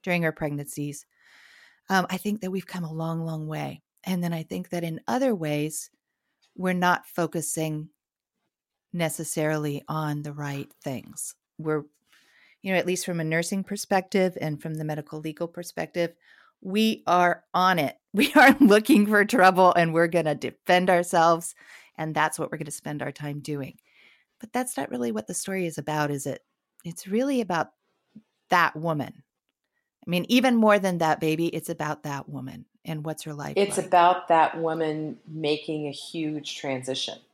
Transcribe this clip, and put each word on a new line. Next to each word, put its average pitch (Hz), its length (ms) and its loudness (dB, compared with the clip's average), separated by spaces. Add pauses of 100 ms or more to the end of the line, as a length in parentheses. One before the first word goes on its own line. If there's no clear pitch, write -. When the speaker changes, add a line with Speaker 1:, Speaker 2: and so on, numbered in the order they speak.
Speaker 1:
during 175 200 0
her 160 100 0
pregnancies. 147 720 -6 (840)
Um, 190 200 2
I 185 80 -6
think 208 240 -4
that 185 100 -6
we've 190 160 -6
come 180 180 -8
a 160 80 -8
long, 165 320 -4
long 160 220 -6
way. 151 360 -8 (220)
And 180 200 -2
then 170 80 -2
I 160 100 -4
think 180 280 -8
that 175 140 -4
in 165 220 -6
other 247 280 2
ways, 151 560 -4 (680)
we're 185 160 -2
not 180 340 2
focusing 156 840 -4 (1040)
necessarily 151 960 -2
on 151 340 -4
the 147 100 -10
right 143 400 -8 (100)
things. - 520 -10 (240)
We're, 156 260 -4 (760)
you 190 100 -4
know, 180 60 4
at - 80 0
least 180 180 -2
from 170 160 -4
a 160 40 -2
nursing 170 400 -2
perspective 190 760 0
and 151 200 -4
from 160 140 -8
the 156 100 -8
medical 151 360 -8
legal 160 280 -8
perspective, 170 680 -6 (460)
we 220 460 0
are 175 460 2
on 180 260 2
it. 143 240 -2
<laughs> - 120 -20
We 233 200 2
are 269 260 10
looking 214 460 8
for 208 180 4
trouble 185 480 6
and 165 220 2
we're 170 120 4
gonna 165 280 0
defend 180 560 0
ourselves 170 640 4 (420)
and 156 180 -6
that's 156 240 0
what 151 120 -6
we're 156 80 -8
gonna 151 120 -8
spend 147 320 -10
our 143 100 -6
time 147 280 -8
doing. 147 380 -10 (600)
But 220 120 -18
that's 254 240 -4
not 269 140 -6
really 240 220 -4
what 214 140 -6
the 185 80 -10
story 190 320 -4
is 160 120 -8
about, 151 320 -2
is 143 160 -6
it? - 160 -8 (420)
It's 170 220 -12
really 247 340 0
about 175 300 -2 (800)
that 170 260 4
woman. 156 460 -4 (840)
I - 40 -8
mean, 175 180 -2
even 240 280 4
more 214 240 6
than 185 180 0
that 160 220 2
baby, 160 340 0
it's 165 140 -6
about 151 340 -6
that 139 260 -8
woman 135 360 -12 (200)
and 156 200 -8
what's 156 180 -8
her 156 120 -10
life 147 220 -10
Speaker 2:
It's 202 200 0
Speaker 1:
like. 185 100 -2
Speaker 2:
about 180 420 4
that 160 300 4
woman 160 600 -4 (100)
making 151 580 -4
a 143 60 -8
huge 151 640 -8
transition. 131 600 -6 (160)